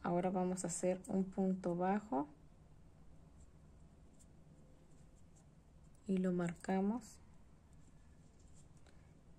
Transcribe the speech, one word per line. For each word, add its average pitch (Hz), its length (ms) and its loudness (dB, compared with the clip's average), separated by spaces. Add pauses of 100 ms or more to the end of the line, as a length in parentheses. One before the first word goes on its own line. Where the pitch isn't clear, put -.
ahora 180 260 4
vamos 185 360 2
a - 20 0
hacer 185 420 2
un 190 160 4
punto 190 500 2
bajo. 208 540 2 (3750)
Y 190 120 4
lo 185 140 4
marcamos. 190 840 2 (2250)